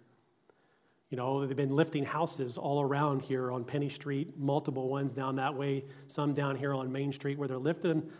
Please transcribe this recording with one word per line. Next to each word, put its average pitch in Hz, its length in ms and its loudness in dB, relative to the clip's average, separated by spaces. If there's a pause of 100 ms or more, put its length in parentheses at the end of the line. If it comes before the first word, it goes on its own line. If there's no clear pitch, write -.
(1080)
You 127 80 -6
know, 135 280 0
they've 131 120 -2
been 139 180 2
lifting 156 300 4
houses 143 520 0
all 143 240 2
around 139 400 2
here 127 300 -2
on 123 140 -2
Penny 143 240 -2
Street, 143 480 -4
multiple 139 500 0
ones 139 240 0
down 131 240 -2
that 135 180 0
way, 139 300 0 (240)
some 147 260 0
down 139 220 0
here 139 180 0
on 131 160 -2
Main 139 220 -2
Street 139 260 -2
where 139 120 -2
they're 131 80 -2
lifting 160 520 2 (100)